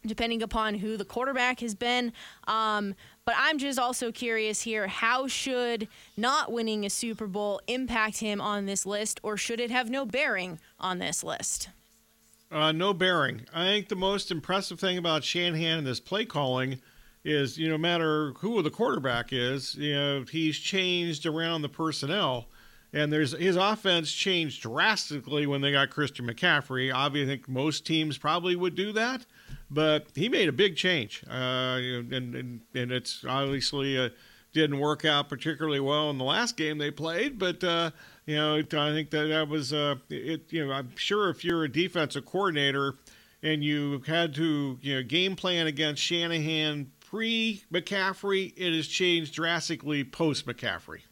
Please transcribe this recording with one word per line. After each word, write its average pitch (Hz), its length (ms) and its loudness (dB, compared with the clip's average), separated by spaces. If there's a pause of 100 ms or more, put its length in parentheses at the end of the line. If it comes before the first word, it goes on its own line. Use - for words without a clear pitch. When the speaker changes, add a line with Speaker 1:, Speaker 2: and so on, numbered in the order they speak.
Speaker 1:
depending 226 360 -2
upon 214 340 0
who 214 220 -4
the 196 80 -6
quarterback 254 540 0
has 226 160 -4
been. 240 380 0 (340)
Um, 214 480 0 (300)
but 233 120 2
I'm 302 220 4
just 269 180 0
also 247 340 0
curious 220 500 -2
here, 214 260 -2
how 247 400 2
should 240 600 -2 (300)
not 262 340 0
winning 220 340 -2
a 202 40 -4
Super 220 380 -4
Bowl 202 400 -2
impact 240 500 0
him 208 240 -2
on 202 240 -2
this 196 200 -2
list, 208 380 -4
or 214 140 -4
should 226 220 -4
it 240 100 -2
have 247 200 0
no 269 160 -2
bearing 202 520 -2 (220)
on 180 200 -2
this 180 240 -2
list? - 460 -4 (840)
Speaker 2:
Uh, 156 200 2
no 180 220 2
bearing. 156 600 2
I 165 120 0
think 202 240 2
the 208 60 -2
most 190 360 0
impressive 185 480 -2
thing 180 180 0
about 165 260 2
Shanahan 165 560 0
and 143 80 -2
this 120 120 -2
play 214 260 -2
calling 131 560 0 (420)
is, 147 340 0
you 160 100 0
know, 160 80 2
no - 20 0
matter 156 640 2
who 220 220 2
the 151 100 2
quarterback 131 600 0
is, 131 440 -2
you 147 180 -2
know, 143 360 0
he's 156 280 0
changed 175 680 0
around 165 360 0
the 147 80 -4
personnel. 147 760 -2 (440)
And 147 220 2
there's, 151 200 2
his 170 220 2
offense 185 560 2
changed 170 520 0
drastically 147 840 0
when 139 160 0
they 139 100 4
got 139 200 4
Christian 131 340 -2
McCaffrey. 131 680 2
Obviously, 139 400 2
I 139 40 0
think 131 120 -14
most 139 380 0
teams 156 320 0
probably 175 380 2
would 175 180 0
do 208 200 -2
that, 233 340 -2 (420)
but 151 460 4
he 170 120 0
made 247 220 4
a - 20 2
big 175 240 4
change. 160 540 0
Uh, 127 480 0
and, 123 340 -4 (220)
and, 123 280 -8 (120)
and 123 180 -2
it's 127 380 -4
obviously, 139 680 0
uh, 127 140 2 (440)
didn't 147 260 4
work 147 260 0
out 147 240 4
particularly 151 500 -2
well 147 300 2
in 139 80 -2
the 127 60 -2
last 190 340 0
game 151 220 -2
they 147 100 -2
played, 170 480 -4
but, 180 260 -2
uh, 170 280 2 (340)
you 151 100 -4
know, 151 200 2
it, 151 180 0
I 151 180 2
think 151 200 -2
that 151 160 0
that 156 200 2
was, 143 240 -2
uh, 147 240 2 (140)
it, 156 420 -6
you 160 140 -2
know, 139 80 -2
I'm 135 220 -6
sure 208 340 2
if - 160 -4
you're 170 200 2
a 139 60 -4
defensive 156 540 0
coordinator 139 720 0 (480)
and 151 200 2
you 143 440 0
had 165 280 2
to, 143 460 0
you 139 140 -2
know, 131 80 0
game 180 320 2
plan 170 320 0
against 147 340 0
Shanahan 156 880 0 (120)
pre-McCaffrey, 196 1600 -2
it 175 180 0
has 160 120 0
changed 170 480 2
drastically 156 680 0
post-McCaffrey. 117 960 -2 (100)